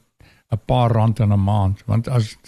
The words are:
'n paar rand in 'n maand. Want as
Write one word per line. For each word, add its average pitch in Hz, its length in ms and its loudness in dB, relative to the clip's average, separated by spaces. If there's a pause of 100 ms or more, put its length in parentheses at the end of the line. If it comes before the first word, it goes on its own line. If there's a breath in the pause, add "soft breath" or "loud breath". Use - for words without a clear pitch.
(520 soft breath)
'n 110 140 -4
paar 123 260 0
rand 113 280 0
in 104 120 2
'n 101 120 2
maand. 98 420 0
Want 110 220 -2
as 117 300 -4 (100)